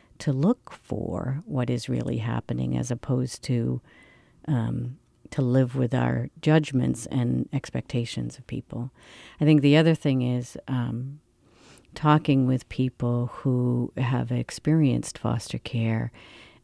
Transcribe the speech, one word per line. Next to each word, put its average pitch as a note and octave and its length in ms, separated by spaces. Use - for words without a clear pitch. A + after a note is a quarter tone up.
to D3+ 140
look D#3 380
for F2+ 760
what B2+ 240
is B2 200
really B2 280
happening A#2+ 600
as A#2+ 140
opposed B2 520
to, B2 380
um, A#2+ 500
to D3 100
live B2+ 340
with B2+ 180
our B2 360
judgments C3 680
and B2+ 440
expectations A#2+ 840
of B2+ 100
people. B2 440
I D3+ 40
think D3+ 160
the C#3+ 160
other D#3+ 180
thing C3 260
is, B2 340
um, B2+ 520
talking D3+ 520
with B2+ 220
people A#2+ 600
who B2 680
have B2 340
experienced B2+ 840
foster A#2 400
care, A2+ 540